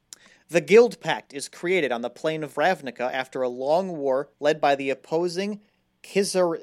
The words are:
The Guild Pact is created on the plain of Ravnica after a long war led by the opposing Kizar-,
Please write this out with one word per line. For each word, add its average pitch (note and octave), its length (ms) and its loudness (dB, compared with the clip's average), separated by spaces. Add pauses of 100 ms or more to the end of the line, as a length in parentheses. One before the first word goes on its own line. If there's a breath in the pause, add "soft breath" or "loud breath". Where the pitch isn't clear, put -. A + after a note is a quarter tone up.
(500 loud breath)
The E3+ 100 4
Guild G3+ 400 6
Pact C#3 320 -6
is C3+ 160 -12
created F3 420 -2
on A#2 120 -4
the A#2+ 80 -6
plain D#3+ 340 -6
of C3+ 120 -12
Ravnica D3 540 -2
after C3 300 -6
a B2+ 80 -2
long D#3 480 -2
war C#3 320 -2 (100)
led D3+ 220 0
by C#3+ 140 4
the C3+ 160 -4
opposing F3+ 720 -4 (400 soft breath)
Kizar-, F3+ 600 -2